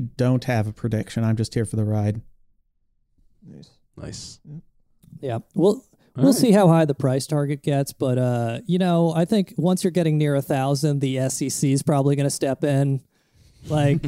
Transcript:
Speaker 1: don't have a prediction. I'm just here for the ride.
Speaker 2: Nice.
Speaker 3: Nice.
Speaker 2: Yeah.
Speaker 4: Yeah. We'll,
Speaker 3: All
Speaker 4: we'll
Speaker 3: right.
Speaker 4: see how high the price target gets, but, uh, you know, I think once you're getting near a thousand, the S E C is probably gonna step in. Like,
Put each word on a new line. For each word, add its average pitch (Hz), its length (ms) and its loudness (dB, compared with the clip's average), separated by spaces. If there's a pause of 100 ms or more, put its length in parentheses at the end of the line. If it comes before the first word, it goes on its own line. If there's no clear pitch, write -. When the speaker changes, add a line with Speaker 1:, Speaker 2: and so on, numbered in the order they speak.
(160)
Speaker 1:
don't 127 280 2
have 110 220 0
a 107 60 -6
prediction. 113 520 -4
I'm 110 120 0
just 110 180 -4
here 117 100 0
for 110 120 -6
the 110 80 0
ride. 107 360 -2 (1300)
Speaker 2:
Nice. - 240 -20 (260)
Speaker 3:
Nice. - 480 -16
Speaker 2:
Yeah. 147 140 -16 (640)
Speaker 4:
Yeah. 120 180 -6 (160)
We'll, 185 220 2
Speaker 3:
All - 80 -18 (320)
Speaker 4:
we'll 127 100 4
Speaker 3:
right. - 80 6
Speaker 4:
see 214 180 4
how 196 160 6
high 165 160 6
the 147 100 0
price 131 320 -2
target 143 360 -4
gets, 139 300 -2
but, 127 260 -2
uh, 120 480 -2
you 175 120 0
know, 170 360 2
I 165 100 2
think 196 320 -2
once 180 280 0
you're 185 60 2
getting 156 280 2
near 147 160 2
a 139 80 0
thousand, 139 580 0
the 131 180 -2
S 131 220 -2
E 139 80 -2
C 135 240 0
is 139 100 0
probably 143 340 2
gonna 143 140 0
step 135 340 -4
in. 139 380 0 (680)
Like, 147 400 0